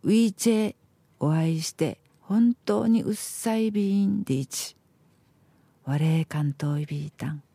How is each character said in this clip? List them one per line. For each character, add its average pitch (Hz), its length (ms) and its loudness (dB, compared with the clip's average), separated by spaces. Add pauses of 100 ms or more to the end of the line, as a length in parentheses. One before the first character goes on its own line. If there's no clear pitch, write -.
ウ - 80 0
ィ 226 160 6
ー 202 80 0
チ - 160 0
ェ 214 200 2
ー - 40 -20 (440)
お 147 140 2
会 160 240 2
い 160 60 -4
し - 100 -6
て、 - 260 -4 (220)
本 233 320 2
当 220 360 -2
に 226 140 4
う - 100 -4
っ - 20 -2
さ - 420 -6
い 220 140 0
び 202 340 2
ん 202 180 0
で 135 120 -2
い 135 120 -2
ち。 - 300 -10 (1080)
わ 139 140 -2
れ 160 300 2
関 147 280 -2
東 147 240 -4
い 147 60 -6
び 147 200 -8
い 147 40 -10
た - 220 -8
ん。 147 100 -12 (120)